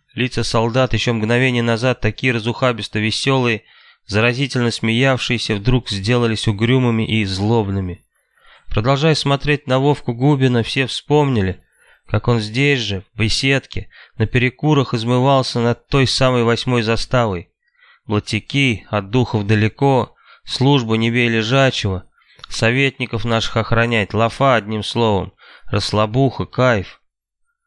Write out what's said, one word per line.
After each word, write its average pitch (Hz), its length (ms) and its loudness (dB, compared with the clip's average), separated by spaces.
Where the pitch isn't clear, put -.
Лица 120 300 -4
солдат, 117 500 0
ещё 117 200 0
мгновение 120 480 0
назад 117 380 0
такие 120 340 -2
разухабисто 113 680 -2
весёлые, 117 640 0
заразительно 120 640 0
смеявшиеся, 120 840 0
вдруг 117 340 0
сделались 113 580 0
угрюмыми 117 560 2
и 107 220 0
злобными. 98 800 -2
Продолжая 139 480 2
смотреть 143 520 -2
на 131 120 2
Вовку 135 340 0
Губина, 131 500 2
все 135 240 -4
вспомнили, 131 760 0
как - 200 -4
он 120 120 2
здесь 127 400 0
же, 101 240 -6
в - 60 -8
беседке, 131 720 -2
на 107 80 0
перекурах 127 680 0
измывался 123 680 0
над 117 280 0
той 135 200 2
самой 127 360 0
восьмой 117 380 0
заставой. 110 680 -2
Блатяки, 110 840 -2
от 98 220 -4
духов 113 340 0
далеко, 110 680 0
службу 127 460 2
не 117 160 0
бей 120 180 2
лежачего, 113 760 0
советников 120 760 -2
наших 113 320 -2
охранять, 113 560 0
лафа, 117 420 2
одним 107 280 -4
словом, 104 500 0
расслабуха, 107 800 0
кайф. 120 560 -2